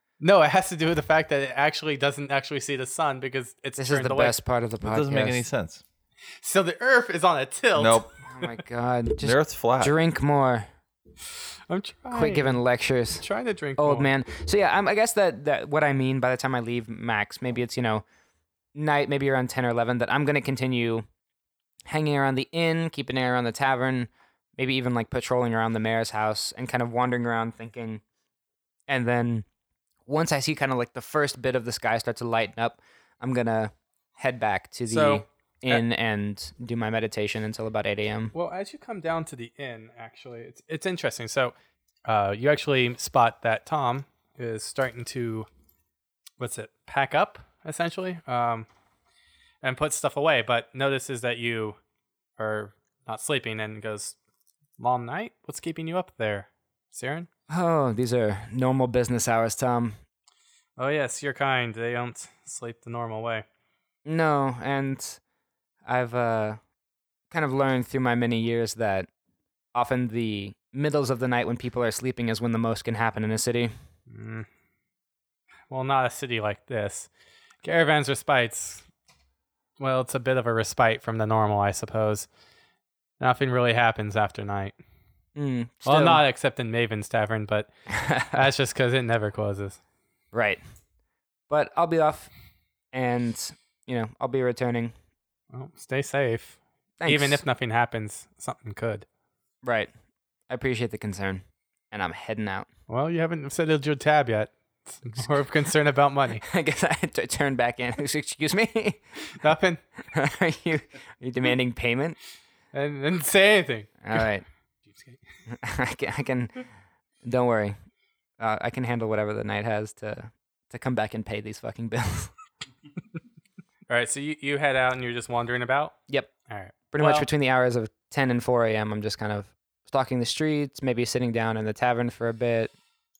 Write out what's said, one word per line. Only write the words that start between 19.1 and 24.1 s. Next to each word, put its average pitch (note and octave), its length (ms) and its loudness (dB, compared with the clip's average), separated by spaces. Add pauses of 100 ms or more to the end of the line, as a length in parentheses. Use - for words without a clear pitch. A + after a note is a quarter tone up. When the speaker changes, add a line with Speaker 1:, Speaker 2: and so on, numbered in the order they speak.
Speaker 2:
around B2+ 200 2
ten B2+ 160 -2
or A#2+ 40 2
eleven, A#2 300 0
that A#2 120 0
I'm C#3 140 4
gonna C#3+ 160 2
continue A#2+ 600 -2 (840)
hanging D3+ 320 0
around C3+ 180 2
the C3 160 -2
inn, E3 380 0
keeping C3 280 -4
an B2+ 60 2
eye B2+ 40 2
around B2 180 2
the A#2 80 0
tavern, C3 560 0 (480)